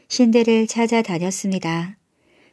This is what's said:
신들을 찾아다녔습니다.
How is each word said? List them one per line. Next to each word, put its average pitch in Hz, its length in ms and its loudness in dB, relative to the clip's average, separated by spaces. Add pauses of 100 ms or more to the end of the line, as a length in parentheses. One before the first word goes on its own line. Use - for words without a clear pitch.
신들을 226 580 4
찾아다녔습니다. 190 1300 -4 (560)